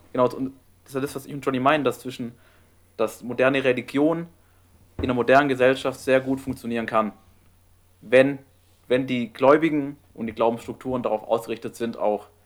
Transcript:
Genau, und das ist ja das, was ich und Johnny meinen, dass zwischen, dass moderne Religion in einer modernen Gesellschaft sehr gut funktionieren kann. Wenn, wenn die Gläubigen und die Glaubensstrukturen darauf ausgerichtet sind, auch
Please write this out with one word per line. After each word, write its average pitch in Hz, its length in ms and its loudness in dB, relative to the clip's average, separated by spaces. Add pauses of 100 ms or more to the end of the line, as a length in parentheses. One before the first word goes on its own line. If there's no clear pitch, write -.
(140)
Genau, 127 120 2 (100)
und 131 180 -6 (300)
das - 80 -20
ist 135 40 -12
ja 131 60 -2
das, 143 140 -6
was 131 100 -10
ich - 80 -12
und 139 120 -10
Johnny 131 140 -2
meinen, 143 240 2
dass 123 160 -2
zwischen, 123 340 -10 (600)
dass 107 280 -4
moderne 131 400 0
Religion 143 640 0 (680)
in - 80 -6
einer 127 100 -2
modernen 131 340 4
Gesellschaft 131 500 2
sehr 131 220 2
gut 131 180 -2
funktionieren 117 460 -6
kann. 110 260 0 (880)
Wenn, 135 380 4 (480)
wenn 131 180 2
die 123 280 -4
Gläubigen 147 640 4 (160)
und 113 140 -8
die 110 60 -10
Glaubensstrukturen 117 680 -2
darauf 107 200 -2
ausgerichtet 113 520 -4
sind, 117 220 -6
auch 104 300 -2 (180)